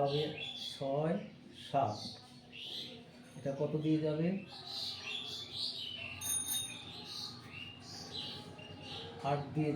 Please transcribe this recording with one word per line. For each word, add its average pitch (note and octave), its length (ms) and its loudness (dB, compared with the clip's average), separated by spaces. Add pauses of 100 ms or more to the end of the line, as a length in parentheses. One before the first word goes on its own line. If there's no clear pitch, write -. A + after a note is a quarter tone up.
হবে C#3+ 200 6 (520)
ছয় D3 400 4 (540)
সাত। A2+ 280 4 (1400)
এটা B2+ 120 -2 (100)
কত D3 120 2 (120)
দিয়ে D#3 220 8
যাবে? D#3 200 6 (4000)
আট C#3+ 100 4 (140)
দিয়ে D3+ 220 6